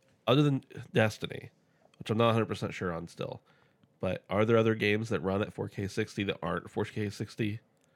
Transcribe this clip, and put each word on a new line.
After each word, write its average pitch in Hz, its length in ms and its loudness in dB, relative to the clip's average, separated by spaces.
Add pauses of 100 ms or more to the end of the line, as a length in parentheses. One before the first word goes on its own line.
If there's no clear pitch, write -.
(260)
other 131 160 6
than 139 220 2 (280)
Destiny, - 580 0 (480)
which - 120 -10
I'm 110 80 0
not 117 120 6
a - 20 4
hundred 110 140 2
percent 110 260 -6
sure 90 200 -4
on 85 160 -8
still, - 320 -8 (600)
but 92 300 -2
are 101 140 4
there 117 120 6
other 113 180 6
games 107 360 0
that 95 100 0
run 95 220 0
at 92 100 -4
four 104 160 -6
K 101 180 -6
sixty 104 380 -4
that 98 180 -4
aren't 87 280 -4
four 104 160 -2
K 104 240 -4
sixty 107 500 -6 (360)